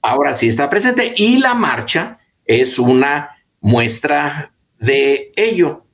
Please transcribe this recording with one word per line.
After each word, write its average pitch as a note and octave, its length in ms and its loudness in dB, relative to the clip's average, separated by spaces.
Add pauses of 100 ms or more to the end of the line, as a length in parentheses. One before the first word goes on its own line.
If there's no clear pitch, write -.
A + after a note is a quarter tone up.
ahora C3 320 0
sí A#2 140 -2
está C3 220 -2
presente, B3 460 -2
y A#3 220 2
la C4 160 2
marcha E3 680 -4 (260)
es B2+ 320 0
una C3 540 2 (300)
muestra C#3+ 880 -2 (280)
de C#3 560 0
ello. F#3 580 0